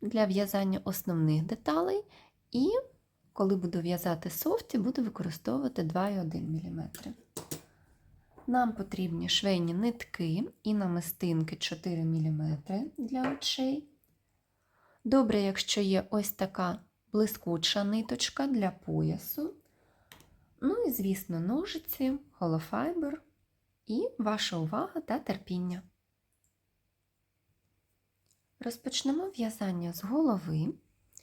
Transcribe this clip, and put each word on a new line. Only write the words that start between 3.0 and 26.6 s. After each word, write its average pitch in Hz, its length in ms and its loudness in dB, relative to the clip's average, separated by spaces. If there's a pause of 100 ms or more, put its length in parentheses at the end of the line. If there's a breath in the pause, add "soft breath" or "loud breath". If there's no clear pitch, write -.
коли 196 220 2
буду 175 260 0
в'язати 170 480 -2
софті, 302 480 -2
буду 240 260 0
використовувати 226 800 -2
два 180 260 0
і 202 100 -2
один 170 320 -4
міліметри. 165 600 -6 (1300 soft breath)
Нам 240 260 4
потрібні 175 560 -2
швейні 175 440 2
нитки 196 680 0 (200)
і 214 100 2
намистинки 170 840 0
чотири 165 480 -2
міліметри 160 920 0
для 262 360 -2
очей. 277 540 -2 (1160 soft breath)
Добре, 220 380 6
якщо 196 400 0
є 190 280 4
ось 208 220 0
така 185 480 -2 (320)
блискуча 202 720 2
ниточка 226 640 -2
для 208 240 2
поясу. 165 840 -2 (1080 soft breath)
Ну 311 140 2 (120)
і, 277 40 0
звісно, 190 480 -2
ножиці, 269 760 -2 (180)
холофайбер 277 880 -2 (680)
і 320 220 0 (100)
ваша 208 380 0
увага 214 440 -2
та 254 180 -2
терпіння. 180 640 -4 (2750)